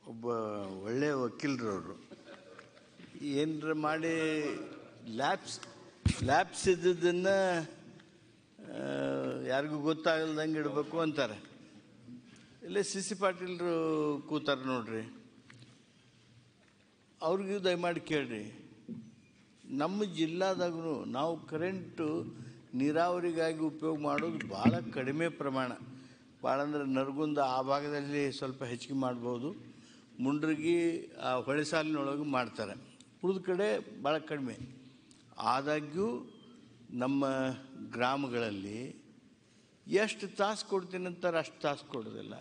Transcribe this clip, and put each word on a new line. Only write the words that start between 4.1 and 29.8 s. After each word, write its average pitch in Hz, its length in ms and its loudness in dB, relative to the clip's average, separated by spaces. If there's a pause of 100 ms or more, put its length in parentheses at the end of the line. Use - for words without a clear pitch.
ಲ್ಯಾಪ್ಸ್, 170 380 0 (720)
ಲ್ಯಾಪ್ಸ್ 175 420 4
ಇದ್ದದ್ದನ್ನ, 175 580 6
ಆ, - 1500 0 (680)
ಯಾರಿಗೂ 151 260 2 (120)
ಗೊತ್ತಾಗಲ್ದಂಗೆ 156 720 0
ಇಡ್ಬೇಕು 147 440 0
ಅಂತಾರೆ. 131 320 0 (1300)
ಇಲ್ಲೇ 190 260 0
ಸಿ 190 160 -4
ಸಿ 208 140 -4
ಪಾಟೀಲ್ರು 180 540 0 (560)
ಕೂತಾರ 151 280 2 (140)
ನೋಡ್ರಿ, 113 300 -2 (2250)
ಅವ್ರಿಗೂ 196 300 0 (100)
ದಯಮಾಡಿ 175 420 0
ಕೇಳ್ರಿ. 123 320 0 (1400)
ನಮ್ಮ 196 360 0
ಜಿಲ್ಲಾದಾಗೂ 170 760 0 (240)
ನಾವು 160 160 0 (200)
ಕರೆಂಟು 165 560 -2 (720)
ನೀರಾವರಿಗಾಗಿ 160 800 2 (100)
ಉಪಯೋಗ 156 260 -2 (120)
ಮಾಡೋದು 151 360 0 (120)
ಭಾಳ 113 160 6 (260)
ಕಡಿಮೆ 143 280 0 (140)
ಪ್ರಮಾಣ. 131 300 0 (760)
ಭಾಳ 127 120 4 (100)
ಅಂದ್ರೆ 147 180 0 (140)
ನರಗುಂದ 147 400 0 (180)
ಆ - 20 2 (140)
ಭಾಗದಲ್ಲಿ 143 500 0 (160)
ಸ್ವಲ್ಪ 131 220 -4 (100)
ಹೆಚ್ಚಿಗೆ 135 360 -4
ಮಾಡ್ಬೋದು, 123 420 -2 (760)